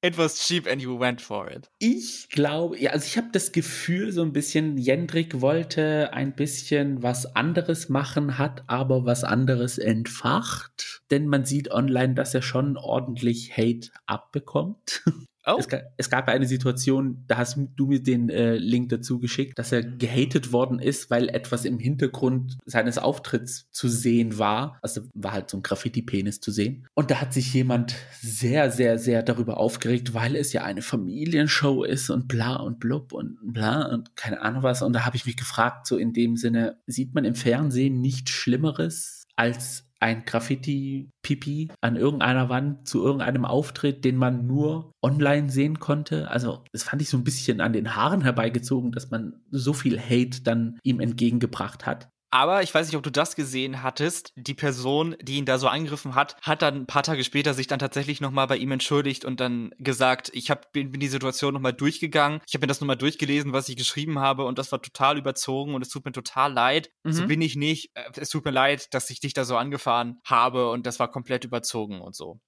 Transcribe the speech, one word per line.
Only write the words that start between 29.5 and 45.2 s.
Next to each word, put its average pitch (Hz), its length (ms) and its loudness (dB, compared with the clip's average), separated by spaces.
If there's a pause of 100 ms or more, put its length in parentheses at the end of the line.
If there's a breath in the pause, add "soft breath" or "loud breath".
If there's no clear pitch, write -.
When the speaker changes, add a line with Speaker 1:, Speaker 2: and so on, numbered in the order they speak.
Speaker 2:
aufgeregt, 120 580 0
weil 117 220 0
es 143 160 -2
ja - 100 -2
eine 98 180 -6
Familienshow 143 1000 0
ist - 280 -2
und 127 180 0
bla 120 260 0
und - 240 -6
blub 127 340 -2
und - 300 -8
bla 113 440 0
und 117 280 -6
keine - 280 -6
Ahnung 123 200 -2
was. 127 200 2
Und 113 100 2
da 117 120 2
hab 123 120 0
ich - 100 -2
mich 120 100 -4
gefragt, - 520 0
so 120 80 2
in 113 160 0
dem 117 240 2
Sinne, 117 500 2
sieht 131 280 -4
man 147 100 2
im 117 100 2
Fernsehen 127 680 2
nichts 127 300 -2
Schlimmeres 156 960 0 (100)
als - 540 -2 (100)
ein 113 260 2
Graffiti-Pipi 135 1400 -4 (120)
an 117 140 2
irgendeiner 127 540 4
Wand 139 400 -2
zu 98 160 0
irgendeinem 131 400 2
Auftritt, 135 600 -2
den 127 120 4
man 123 320 2
nur 151 420 0 (100)
online 147 480 4